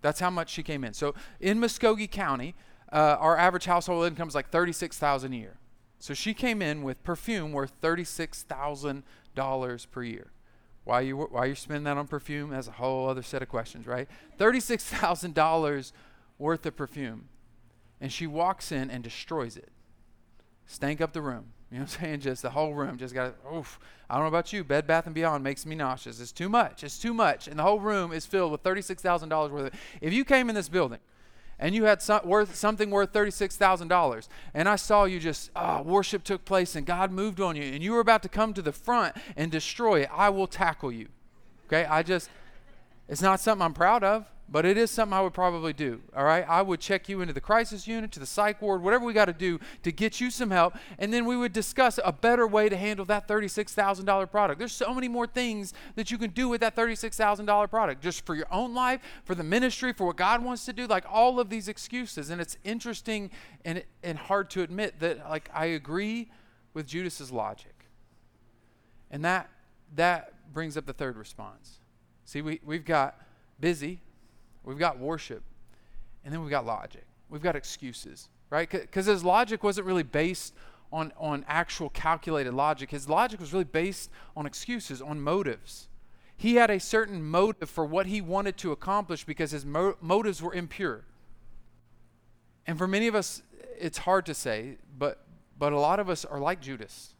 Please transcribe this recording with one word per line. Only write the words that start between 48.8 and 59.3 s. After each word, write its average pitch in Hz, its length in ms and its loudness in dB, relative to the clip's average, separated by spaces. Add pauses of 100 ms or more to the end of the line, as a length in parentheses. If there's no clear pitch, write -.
whatever 220 200 4
we 240 120 -2
gotta 202 180 6
do 170 260 0 (240)
to 170 80 0
get 214 300 0
you 247 100 -2
some 233 200 -2
help, 175 240 6 (240)
and 202 120 -2
then 240 140 2
we 247 140 0
would 240 160 0
discuss 233 500 4
a 180 80 2
better 233 340 4
way 214 220 6
to 202 80 0
handle 196 300 -2
that 202 200 0
thirty-six 208 460 -2
thousand 196 320 2
dollar 196 220 4
product. 185 320 2
There's 226 140 -6
so 208 200 -2
many 254 160 -2
more 240 180 0
things 220 460 -2 (220)
that 214 160 -4
you 233 80 -4
can 208 140 -2
do 247 180 0
with 233 100 2
that 226 160 2
thirty-six 226 400 0
thousand 208 300 2
dollar 208 200 6
product, 196 360 0
just 170 240 -4
for 170 80 -2
your 156 160 -4
own 233 240 0
life, 254 260 2 (240)
for 180 100 -2